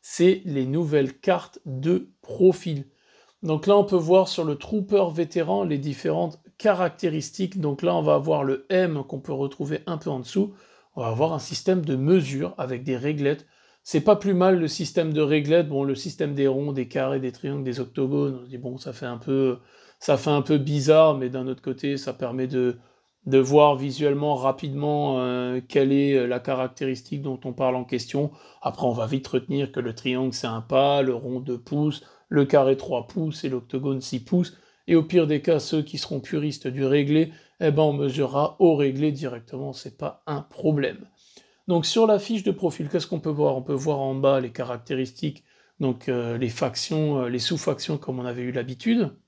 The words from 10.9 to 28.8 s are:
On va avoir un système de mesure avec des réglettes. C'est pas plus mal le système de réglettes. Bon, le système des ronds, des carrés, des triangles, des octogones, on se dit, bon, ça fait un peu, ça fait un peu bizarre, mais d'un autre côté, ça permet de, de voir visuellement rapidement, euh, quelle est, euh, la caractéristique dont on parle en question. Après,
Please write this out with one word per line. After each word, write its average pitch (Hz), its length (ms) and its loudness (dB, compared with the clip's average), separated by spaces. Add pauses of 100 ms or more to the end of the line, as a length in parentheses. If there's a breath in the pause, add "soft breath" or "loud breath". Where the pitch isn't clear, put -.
On - 40 -8
va 117 80 -2
avoir 139 240 0
un 151 80 -4
système 180 440 -2
de 143 120 -2
mesure 147 600 2
avec 127 280 -6
des 131 120 -2
réglettes. 143 500 -2 (360 soft breath)
C'est - 180 0
pas 208 140 6
plus 202 180 0
mal 185 280 4
le 160 80 0
système 160 440 -2
de 151 80 0
réglettes. 151 480 4
Bon, 139 140 -2
le 139 140 0
système 147 380 -6
des 139 120 2
ronds, 139 240 0
des 131 160 -4
carrés, 135 320 -2
des 127 140 -4
triangles, 139 320 -8
des 127 160 -6
octogones, 135 600 -2
on 123 40 -18
se 123 40 -20
dit, 131 100 -12
bon, 127 200 -10
ça 135 140 -12
fait 123 120 -14
un 120 140 -8
peu, 131 400 0 (400 soft breath)
ça - 180 2
fait 151 140 0
un 143 100 4
peu 151 160 2
bizarre, 147 600 4
mais 127 120 -4
d'un 127 180 -6
autre 131 120 -8
côté, 139 360 -4
ça 135 160 -8
permet 127 340 -4
de, 123 320 0 (480 soft breath)
de 135 120 6
voir 143 360 6
visuellement 143 600 -2
rapidement, 143 840 -2
euh, 123 500 -4
quelle 135 240 4
est, 139 220 2
euh, 123 120 2
la 123 120 -2
caractéristique 131 840 -6
dont 131 220 -6
on 131 80 -8
parle 127 220 -2
en 127 100 -4
question. 127 460 -4 (320 loud breath)
Après, - 240 -4